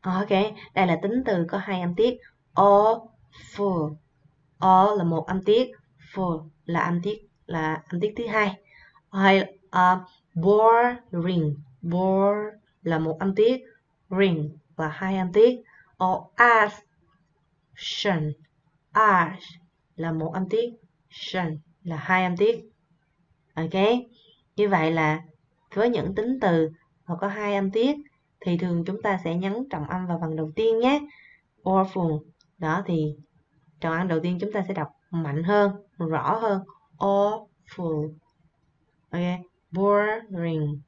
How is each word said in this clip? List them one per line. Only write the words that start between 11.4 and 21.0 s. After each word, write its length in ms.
Bore 680
là 160
một 220
âm 140
tiết, 300
ring 480
là 120
hai 300
âm 140
tiết. 280
Or 180
action. 2000
Ash 500
là 160
một 220
âm 140
tiết, 260